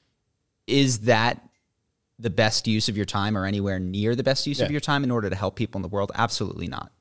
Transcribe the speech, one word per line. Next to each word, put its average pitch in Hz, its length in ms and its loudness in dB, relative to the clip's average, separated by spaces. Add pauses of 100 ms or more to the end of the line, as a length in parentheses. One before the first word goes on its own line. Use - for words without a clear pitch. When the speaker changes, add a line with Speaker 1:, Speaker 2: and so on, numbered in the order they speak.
(680)
Speaker 1:
Is 127 320 4
that 113 420 2 (800)
the 113 100 -2
best 107 380 2
use 107 200 2
of 104 80 -2
your 101 100 0
time 104 300 -2
or 92 80 -2
anywhere 98 360 -2
near 101 340 0
the 123 80 -2
best 135 240 0
use 135 140 -4
of 117 80 2
Speaker 2:
Yeah. 143 60 -2
Speaker 1:
your 147 60 -2
time 143 220 0
in 127 80 0
order 113 180 0
to 90 60 -2
help 95 220 -2
people 101 240 -4
in - 20 -6
the 87 60 -6
world? 101 260 -2
Absolutely 113 540 -2
not. - 320 -10